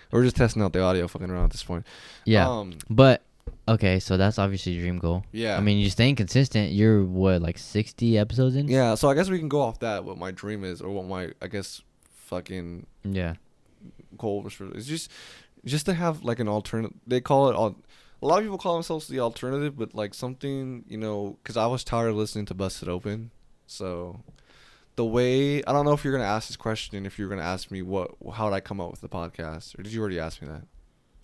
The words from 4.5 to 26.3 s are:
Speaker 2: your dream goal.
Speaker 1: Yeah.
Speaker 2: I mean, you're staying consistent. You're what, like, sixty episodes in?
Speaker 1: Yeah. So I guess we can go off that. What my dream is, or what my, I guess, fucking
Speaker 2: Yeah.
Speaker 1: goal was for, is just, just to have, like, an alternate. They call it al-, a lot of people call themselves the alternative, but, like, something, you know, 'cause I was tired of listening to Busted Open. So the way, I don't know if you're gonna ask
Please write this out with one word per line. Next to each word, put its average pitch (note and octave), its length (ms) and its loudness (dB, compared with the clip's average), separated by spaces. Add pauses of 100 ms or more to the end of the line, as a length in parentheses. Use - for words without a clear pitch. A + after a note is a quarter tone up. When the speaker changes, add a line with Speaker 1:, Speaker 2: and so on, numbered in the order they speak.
Speaker 2:
your F2 100 -4
dream F2+ 160 -2
goal. E2+ 320 0
Speaker 1:
Yeah. A2 260 -2
Speaker 2:
I F#2 40 0
mean, G2+ 160 4
you're G2+ 140 4
staying C3 260 4
consistent. G#2+ 560 2
You're G#2 320 6
what, F#2 360 4
like, E2+ 160 -2
sixty A2 600 0
episodes B2 400 2
in? C#3+ 100 0
Speaker 1:
Yeah. B2+ 280 4
So C#3+ 140 4
I C#3 40 4
guess F#3 160 2
we F#3 100 0
can D#3 100 -4
go C#3+ 120 2
off A2+ 180 -2
that. G#2 240 -4
What F#2 140 -12
my F#2 140 -8
dream G2 340 -8
is, F2+ 160 -8
or - 100 -8
what G2 140 -6
my, F#2 260 -8 (100)
I - 60 -10
guess, G2 340 -10 (280)
fucking F2+ 760 -10 (200)
Speaker 2:
Yeah. F#2 300 -2 (840)
Speaker 1:
goal G2+ 240 -4
was G2+ 120 -12
for, - 220 -14
is A2+ 120 -12
just, D#3 220 -8 (540)
just D3+ 220 -4
to G3 80 0
have, E3 300 -2
like, A#2+ 160 -2
an A2 100 -2
alternate. G#2+ 440 -4 (120)
They B2+ 160 0
call C#3 280 4
it A#2 60 2
al-, G2+ 220 0 (440)
a - 40 -6
lot E3 140 4
of G#3+ 40 0
people G3+ 140 -6
call F3 160 -2
themselves E3 340 -4
the C3 140 -4
alternative, C3+ 560 -4
but, A2 180 -8
like, G#2 180 -6
something, C3 760 -8
you A2 80 -10
know, G#2 480 -6
'cause A2 100 -12
I A2+ 120 2
was B2 180 -2
tired A#2 240 0
of G#2+ 80 0
listening G#2+ 300 -2
to G#2 60 -10
Busted F#2 360 -4
Open. G#2 420 -6 (380)
So F2+ 520 -10 (720)
the A#2+ 100 0
way, B2+ 600 2
I - 80 0
don't C#3+ 100 2
know D3 80 4
if D3 140 2
you're C3+ 80 0
gonna C3 100 0
ask G#2+ 240 -2